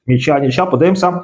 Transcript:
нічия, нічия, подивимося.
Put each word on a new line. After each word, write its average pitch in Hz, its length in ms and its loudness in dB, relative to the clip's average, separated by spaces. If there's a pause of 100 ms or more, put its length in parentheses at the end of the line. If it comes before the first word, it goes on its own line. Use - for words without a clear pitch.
нічия, 127 320 0
нічия, 139 260 -2
подивимося. 175 580 0